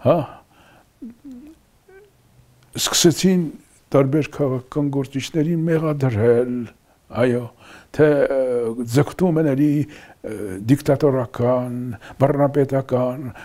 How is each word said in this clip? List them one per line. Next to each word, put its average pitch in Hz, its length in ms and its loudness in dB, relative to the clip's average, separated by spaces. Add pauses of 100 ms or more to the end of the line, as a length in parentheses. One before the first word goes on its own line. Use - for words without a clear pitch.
հա, 156 140 4 (2500)
սկսեցին 175 680 2 (500)
տարբեր 139 380 2
քաղաքական 139 640 -4
գործիչներին 151 720 -4
մեղադրել, 127 880 2 (560)
այո, 123 320 0 (460)
թե, 151 200 4
ը, 127 800 0
ձգտում 156 540 0
են 156 100 2
էլի, 143 260 2
ը, - 580 -8 (280)
դիկտատորական, 127 1120 0 (380)
բռնապետական 135 1160 0 (140)